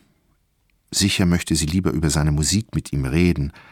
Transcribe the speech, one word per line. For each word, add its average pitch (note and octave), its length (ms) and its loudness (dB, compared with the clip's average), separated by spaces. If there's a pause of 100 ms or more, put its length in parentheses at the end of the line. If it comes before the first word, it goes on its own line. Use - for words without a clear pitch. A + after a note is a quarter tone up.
(920)
Sicher G2 340 0
möchte F2 300 0
sie D2+ 100 0
lieber F2 260 0
über D#2 180 0
seine D2+ 240 0
Musik D#2 420 -2
mit - 160 -4
ihm C#2 140 -2
reden. D2+ 480 0 (180)